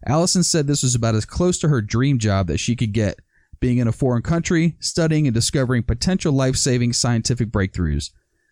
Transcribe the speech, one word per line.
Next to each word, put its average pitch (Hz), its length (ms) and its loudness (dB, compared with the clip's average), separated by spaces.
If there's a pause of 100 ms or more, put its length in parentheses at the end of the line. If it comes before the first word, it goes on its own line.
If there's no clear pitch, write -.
Allison 170 360 2
said 156 240 0
this 143 160 0
was 123 120 2
about 117 200 0
as 107 120 0
close 175 320 0
to 156 100 0
her 131 140 2
dream 127 360 0
job 98 280 0
that 82 120 -2
she 117 180 -2
could 110 160 -2
get, 107 260 -2 (400)
being 123 200 0
in 120 100 2
a 110 40 0
foreign 123 300 0
country, 170 580 0
studying 156 460 0
and 117 80 0
discovering 120 480 0
potential 165 500 0
life-saving 131 600 0
scientific 120 580 -2
breakthroughs. 87 600 -2 (420)